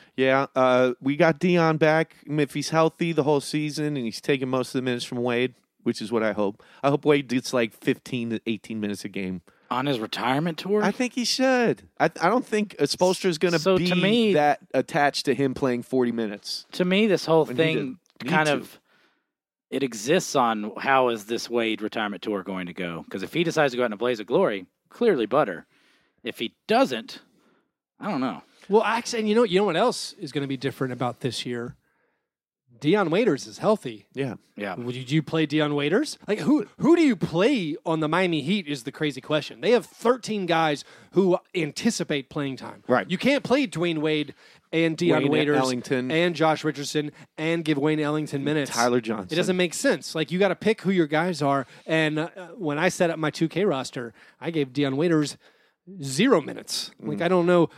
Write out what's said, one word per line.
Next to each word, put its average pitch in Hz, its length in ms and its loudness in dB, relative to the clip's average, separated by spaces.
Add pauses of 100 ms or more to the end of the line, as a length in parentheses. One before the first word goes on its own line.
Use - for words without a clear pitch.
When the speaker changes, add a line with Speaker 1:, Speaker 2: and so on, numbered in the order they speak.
(160)
Speaker 1:
Yeah, 131 300 4 (100)
uh, 127 440 4
we 139 160 -2
got 160 240 4
Dion 170 360 4
back, 156 400 2 (100)
if 147 280 -2
he's 143 160 -6
healthy 165 420 2
the 151 120 2
whole 143 160 2
season, 151 560 -4
and 123 80 -4
he's 110 160 -8
taking 135 280 -2
most 127 200 -2
of - 100 -12
the 127 40 0
minutes 123 220 -4
from 127 140 -8
Wade, 123 360 0 (300)
which 117 180 -2
is 104 100 -8
what 113 120 0
I 107 80 0
hope. 104 300 -2 (200)
I 143 80 2
hope 143 140 0
Wade 143 240 2
gets, 123 240 -4
like, 117 200 0
fifteen 123 580 -4
to 107 160 -4
eighteen 113 340 -6
minutes 101 240 -6
a 107 40 -12
game. 92 340 -8 (280)
Speaker 2:
On 127 160 -2
his 131 140 0
retirement 131 580 -2
tour? 208 240 0
Speaker 1:
I 190 80 2
think 247 220 -4
he 247 140 -4
should. 247 560 2 (180)
I, 147 60 4 (140)
I 165 80 2
don't 240 160 2
think, 214 360 -2
uh, 147 40 4
Spoelstra's 180 540 0
gonna 170 200 2
Speaker 2:
So, 185 200 2
to 180 160 0
Speaker 1:
be 180 60 2
Speaker 2:
me 214 320 4
Speaker 1:
that 147 280 4 (140)
attached 143 520 0
to 139 80 2
him 131 200 0
playing 123 300 0
forty 123 260 2
minutes 110 600 -6
Speaker 2:
To 180 120 -2
me, 190 220 4
this 180 200 0
whole 160 180 4
Speaker 1:
when 123 120 -4
he 160 60 2
Speaker 2:
thing 160 140 2
Speaker 1:
didn't 127 220 -6 (260)
need 127 60 -4
Speaker 2:
kind 156 180 2
Speaker 1:
to. 143 60 2
Speaker 2:
of, - 260 -8 (880)
it 131 120 -4
exists 123 520 -2
on 110 440 0
how 131 320 2
is 107 160 -6
this 113 220 -4
Wade 113 340 -2
retirement 104 400 -6
tour 101 200 -4
going 92 240 -6
to 87 60 -10
go. 85 360 -8
'Cause 95 140 -8
if 90 120 -10
he 165 100 0
decides 147 280 2
to 120 40 -8
go 123 80 0
out - 20 2
in 107 60 -6
a 101 60 -8
blaze 120 220 -2
of 98 60 -10
glory, 117 400 0 (220)
clearly 165 380 0
butter. 101 400 -2 (580)
If 113 160 -10
he 117 140 -6 (120)
doesn't, 214 540 0 (800)
I 208 100 -6
don't 147 120 -4
know. 113 200 -6 (280)
Speaker 3:
Well, 208 120 6
actually, 226 380 -2
and 214 80 -2
you 208 60 2
know, 240 100 6
you 180 140 2
know 208 60 4
what 170 120 0
else 226 380 0
is 156 180 -14
gonna 139 140 -4
be 135 120 -4
different 131 360 -4
about 123 260 -6
this 120 260 -6
year? 123 300 -8 (1040)
Dion 170 300 2
Waiters 170 380 2
is 104 100 -18
healthy. 143 560 -2
Speaker 1:
Yeah. 131 200 -4 (220)
Speaker 2:
Yeah. 101 200 -6
Speaker 3:
Would 123 180 -6
you, 127 100 -10
do 127 120 -2
you 156 60 4
play 160 240 -2
Dion 147 280 0
Waiters? 151 420 0 (120)
Like, 208 120 -2
who, 240 240 2 (140)
who 269 160 4
do 339 80 4
you 254 140 4
play 175 580 0 (100)
on 160 140 -2
the 156 100 0
Miami 170 320 2
Heat 165 280 -2
is 143 160 -6
the 139 80 -8
crazy 143 280 -4
question. 143 420 -4
They 202 100 2
have 220 120 2
thirteen 220 600 -2
guys 160 380 0 (280)
who 180 260 4 (180)
anticipate 156 760 -4
playing 139 260 -6
time. - 300 -16
Speaker 1:
Right. 120 240 2
Speaker 3:
You 180 80 -2
can't 269 240 2
play 262 240 2
Dwayne 165 320 -2
Wade 151 340 -2 (400)
and 165 240 2
Dion 160 260 2
Speaker 1:
Wayne 143 100 2
Speaker 3:
Waiters 147 260 2
Speaker 1:
Ellington. 127 540 -2
Speaker 3:
and 170 240 2
Josh 156 260 2
Richardson 147 480 -4 (260)
and 165 280 -2
give 151 140 0
Wayne 151 200 2
Ellington 147 460 -4
minutes. 147 260 -2
Speaker 1:
Tyler 123 300 2
Johnson. 110 320 -6
Speaker 3:
It 156 40 -2
doesn't 180 200 0
make 180 180 0
sense. 196 400 -2
Like, 160 160 -4
you 175 80 -2
gotta 190 160 2
pick - 280 -2
who 180 100 0
your 170 160 2
guys 156 340 0
are. 139 240 0 (180)
And, 156 360 0
uh, 165 80 -4 (280)
when 151 220 -4
I 175 120 4
set 175 200 2
up 160 80 -6
my 156 120 0
two 160 180 -2
K 170 160 -2
roster, 131 480 -4 (280)
I 170 120 -6
gave 143 200 -2
Dion 139 240 0
Waiters 156 400 2 (640)
zero 156 400 2
minutes. 113 520 -10 (100)
Like, - 160 -6
Speaker 1:
Mm. - 40 -4
Speaker 3:
I 170 60 0
don't 180 180 4
know. 175 320 6